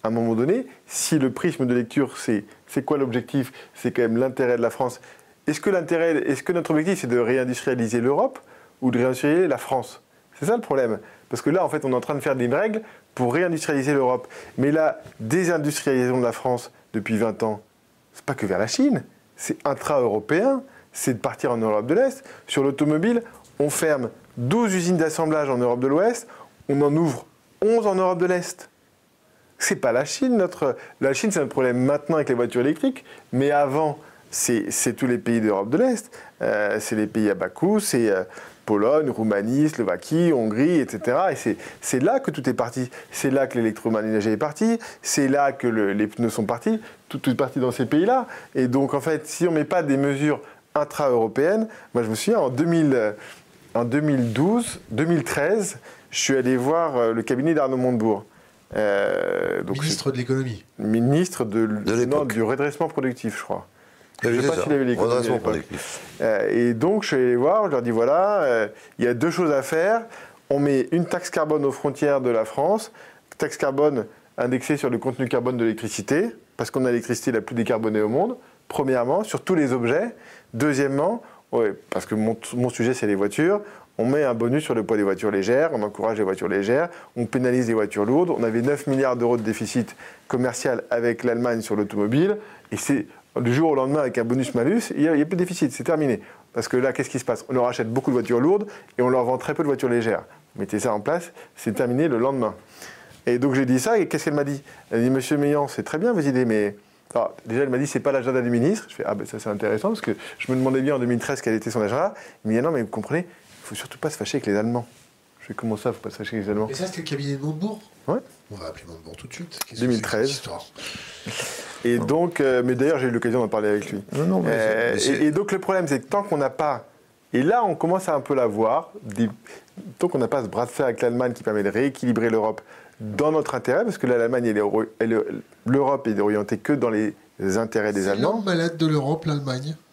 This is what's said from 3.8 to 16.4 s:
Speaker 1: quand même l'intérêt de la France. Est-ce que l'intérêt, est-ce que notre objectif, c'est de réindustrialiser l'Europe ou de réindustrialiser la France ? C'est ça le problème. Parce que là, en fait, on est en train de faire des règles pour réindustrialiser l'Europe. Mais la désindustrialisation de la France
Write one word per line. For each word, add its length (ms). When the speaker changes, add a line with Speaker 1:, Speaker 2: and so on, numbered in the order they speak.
Speaker 1:
quand 100
même 140
l'intérêt 400
de 60
la 80
France. 320
Est-ce 140
que 100
l'intérêt, 560
est-ce 160
que 120
notre 180
objectif, 300
c'est 60
de 120
réindustrialiser 800
l'Europe 400
ou 100
de 60
réindustrialiser 500
la 100
France ? 440
C'est 60
ça 100
le 60
problème. 380
Parce 120
que 80
là, 160
en 40
fait, 140
on 80
est 40
en 60
train 140
de 60
faire 160
des 100
règles 340
pour 200
réindustrialiser 600
l'Europe. 340
Mais 140
la 300
désindustrialisation 1000
de 40
la 80
France 400